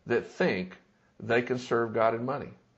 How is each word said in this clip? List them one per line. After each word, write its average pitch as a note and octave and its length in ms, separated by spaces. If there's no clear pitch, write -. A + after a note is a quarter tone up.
that A#2 200
think F#2+ 480
they A#2 240
can B2 160
serve A#2 340
God A2+ 220
and A#2+ 100
money. C3+ 240